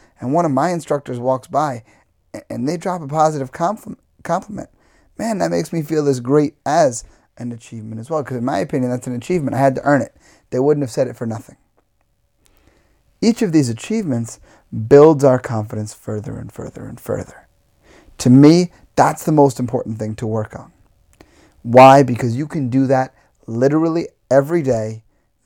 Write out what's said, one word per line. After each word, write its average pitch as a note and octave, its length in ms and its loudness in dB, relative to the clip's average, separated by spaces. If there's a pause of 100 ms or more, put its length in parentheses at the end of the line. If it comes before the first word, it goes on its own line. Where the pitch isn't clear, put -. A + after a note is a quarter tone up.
(200)
and B2 140 -6
one E3+ 120 2
of D#3 60 0
my C#3+ 200 0
instructors D3 480 -6
walks B2+ 280 -2
by C3+ 360 -4 (500)
a-, - 180 -14
and A#2+ 160 -6
they E3+ 100 -4
drop F3+ 240 -6
a D3 60 -12
positive D3+ 440 0
compl-, G#3 460 -6 (260)
compliment, F#3+ 460 -6 (500)
man, G#3+ 180 -4
that E3+ 140 -2
makes E3+ 200 -4
me E3 120 -4
feel D3+ 240 -2
as C3 120 0
great C#3+ 360 0 (100)
as C#3+ 380 0 (340)
an A#2+ 140 -10
achievement A2+ 480 -14
as A2+ 100 -14
well, D#3 140 -4
'cause A#2+ 140 -8
in A#2 80 -6
my D#3 140 -2
opinion, C3+ 320 -2
that's B2 160 -6
an B2 80 -6
achievement. C#3 400 -4
I A#2+ 40 -2
had C3+ 160 2
to - 80 -8
earn C#3 180 2
it. - 140 -8 (340)
They B2+ 100 -2
wouldn't C#3+ 240 2
have B2 80 -8
said C3 160 -2
it A#2 80 -10
for B2 100 -10
nothing. A2 320 -10 (1600)
Each A3 200 2
of G3 100 0
these D3 180 2
achievements A#2+ 680 -6 (480)
builds C#3+ 360 6
our B2+ 160 4
confidence G#2+ 540 -8
further A2 440 -10
and A2 140 -16
further - 340 -16
and A#2 140 -16
further. - 480 -10 (720)
To - 100 2
me, D3+ 420 8 (240)
that's D3 280 0
the E3 80 -2
most C#3+ 280 2
important A#2 380 -6
thing G#2+ 180 -8
to A2+ 120 -8
work A2 320 -6
on. - 120 -20 (920)
Why? C3 420 8
Because B2 320 -2
you D3+ 120 -6
can C#3 220 -4
do C3+ 180 2
that C3 280 0 (320)
literally D#3+ 640 0 (200)
every C#3+ 320 2
day, A2 420 -4 (420)